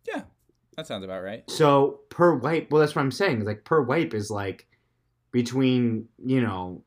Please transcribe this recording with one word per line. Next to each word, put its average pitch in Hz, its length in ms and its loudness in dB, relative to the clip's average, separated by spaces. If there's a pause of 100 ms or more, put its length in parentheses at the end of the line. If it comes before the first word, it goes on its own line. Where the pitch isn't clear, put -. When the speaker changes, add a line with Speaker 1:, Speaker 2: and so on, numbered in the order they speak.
Speaker 1:
Yeah, 359 140 -8 (540)
that 156 120 -12
sounds 101 160 -8
about 92 180 -8
right. 104 280 -12
Speaker 2:
So 143 580 4
per 170 260 4
wipe, 147 360 -2
well, 151 100 4
that's 151 160 2
what 151 60 0
I'm 135 100 0
saying. 147 300 -2
Is, 101 40 -4
like, 107 180 -8
per 156 180 2
wipe 127 320 -2
is, 104 160 -6
like, 98 360 -8 (640)
between, 123 800 0 (160)
you 131 160 0
know 92 460 -6